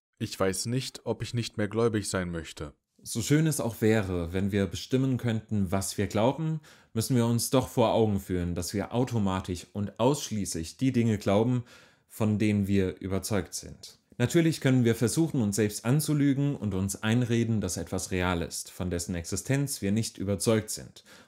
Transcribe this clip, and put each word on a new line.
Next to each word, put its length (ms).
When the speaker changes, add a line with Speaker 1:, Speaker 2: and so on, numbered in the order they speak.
Speaker 1:
Ich 220
weiß 260
nicht, 400
ob 160
ich 140
nicht 220
mehr 100
gläubig 420
sein 220
möchte. 420
Speaker 2:
So 180
schön 240
es 160
auch 200
wäre, 520
wenn 180
wir 140
bestimmen 520
könnten, 540
was 280
wir 80
glauben, 540
müssen 220
wir 120
uns 240
doch 160
vor 260
Augen 260
führen, 360
dass 180
wir 200
automatisch 800
und 260
ausschließlich 800
die 140
Dinge 280
glauben, 440
von 320
denen 280
wir 320
überzeugt 540
sind. 480
Natürlich 400
können 240
wir 80
versuchen, 480
uns 140
selbst 280
anzulügen 720
und 200
uns 260
einreden, 580
dass 180
etwas 340
real 320
ist, 260
von 220
dessen 240
Existenz 640
wir 100
nicht 280
überzeugt 500
sind. 340